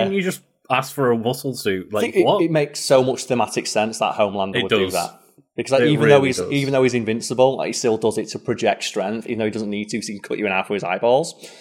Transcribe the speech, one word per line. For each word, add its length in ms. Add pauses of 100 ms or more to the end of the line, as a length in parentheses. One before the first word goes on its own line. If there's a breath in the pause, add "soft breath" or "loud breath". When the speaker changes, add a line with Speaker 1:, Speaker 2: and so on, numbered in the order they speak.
Speaker 1:
didn't 100
you 80
just 180 (300)
ask 240
for 160
a 80
muscle 360
suit?" 380
Speaker 2:
I 40
Speaker 1:
Like, 80
Speaker 2:
think 120
it, 80
Speaker 1:
what? 180
Speaker 2:
it 80
makes 300
so 240
much 200
thematic 420
sense 320
that 160
Homelander 420
Speaker 1:
It 60
Speaker 2:
would 80
do 140
Speaker 1:
does. 100
Speaker 2:
that. 260 (360)
Because, 160
like, 100
Speaker 1:
It 80
Speaker 2:
even 180
though 80
Speaker 1:
really 120
Speaker 2:
he's, 100
Speaker 1:
does. 120
Speaker 2:
even 220
though 100
he's 120
invincible, 640
like, 100
he 60
still 240
does 180
it 120
to 100
project 440
strength, 440
even 140
though 40
he 60
doesn't 200
need 200
to, 120
so 100
he 60
can 40
cut 160
you 80
in 60
half 180
with 60
his 80
eyeballs. 500 (260 loud breath)